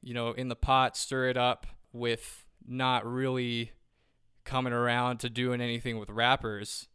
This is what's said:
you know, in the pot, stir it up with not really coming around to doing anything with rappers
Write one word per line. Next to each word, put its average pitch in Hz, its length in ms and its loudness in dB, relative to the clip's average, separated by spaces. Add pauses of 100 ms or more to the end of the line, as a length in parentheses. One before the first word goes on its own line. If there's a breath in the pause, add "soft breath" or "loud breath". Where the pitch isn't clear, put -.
you 120 140 -12
know, 117 160 0
in 127 180 -4
the 120 80 -4
pot, 131 400 4
stir 131 320 0
it 127 80 2
up 123 300 2 (260)
with 120 540 -4 (200)
not 127 380 0
really 123 680 -2 (720)
coming 127 280 0
around 120 460 2
to 123 100 -6
doing 123 320 0
anything 117 380 -4
with 104 100 -10
rappers 113 880 0